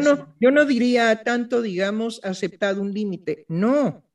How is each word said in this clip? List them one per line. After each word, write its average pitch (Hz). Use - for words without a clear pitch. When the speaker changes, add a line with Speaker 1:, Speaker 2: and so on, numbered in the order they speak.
Speaker 1:
peligroso. 285
Speaker 2:
yo 247
no 294
diría 233
tanto, 240
digamos, 214
aceptado 196
un 202
límite, 196
no. 220